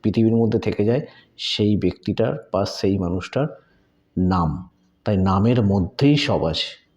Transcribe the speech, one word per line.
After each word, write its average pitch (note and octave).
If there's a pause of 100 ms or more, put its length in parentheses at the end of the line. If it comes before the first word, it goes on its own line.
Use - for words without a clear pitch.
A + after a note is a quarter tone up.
পৃথিবীর A2+
মধ্যে A2+
থেকে G#2
যায় A#2+ (300)
সেই G#2
ব্যক্তিটার G#2+
বা F#2+
সেই G2
মানুষটার F#2 (560)
নাম। F2+ (360)
তাই G#2+
নামের G2
মধ্যেই G2+
সব G2
আছে। -